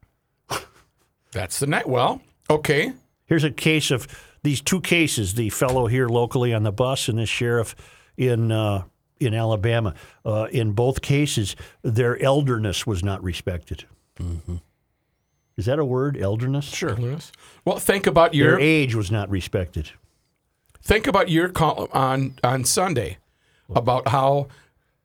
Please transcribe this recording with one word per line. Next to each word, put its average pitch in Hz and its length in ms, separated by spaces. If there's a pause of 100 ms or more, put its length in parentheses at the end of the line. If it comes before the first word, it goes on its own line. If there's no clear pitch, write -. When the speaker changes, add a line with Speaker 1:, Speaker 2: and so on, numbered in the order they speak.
(1300)
Speaker 1:
That's 92 260
the 139 80
night. 170 220
Well, 135 340 (260)
okay. 151 440 (340)
Speaker 2:
Here's 160 180
a 151 60
case 156 400
of 123 160 (380)
these 143 160
two 190 200
cases, 131 540
the 113 160
fellow 127 360
here 127 200
locally 120 480
on 107 80
the 107 80
bus 127 380
and 113 100
the 110 80
sheriff 120 480 (420)
in, 117 360
uh, 104 320 (340)
in 113 160
Alabama. 110 600 (300)
Uh, 107 280
in 110 200
both 123 300
cases, 143 540 (260)
their 120 400
elderness 127 640
was 95 160
not 98 220
respected. 90 600 (360)
Speaker 3:
Mm-hmm. 87 360 (1000)
Speaker 2:
Is 95 100
that 135 120
a 156 60
word, 131 360
elderness? 127 460
Speaker 4:
Sure. - 240
Speaker 1:
Elderness. 123 420 (320)
Well, 180 140
think 196 280
about 165 280
your 147 180
Speaker 2:
Their 127 80
age 147 340
was 104 160
not 101 200
respected. 90 600 (920)
Speaker 1:
Think 214 240
about 190 240
your 165 180
call 156 440
on, 135 420 (100)
on 127 200
Sunday 143 520 (580)
about 123 340
how, 139 400 (560)